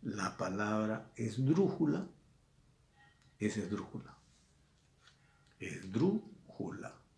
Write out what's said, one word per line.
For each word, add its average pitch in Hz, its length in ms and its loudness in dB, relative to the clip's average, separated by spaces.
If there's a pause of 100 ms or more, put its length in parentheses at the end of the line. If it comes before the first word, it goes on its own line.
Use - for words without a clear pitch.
La 95 340 -2
palabra 107 800 0
esdrújula 151 920 2 (1300)
es 107 180 0
esdrújula. 95 600 -6 (1400)
Esdrújula. 95 1300 -2 (240)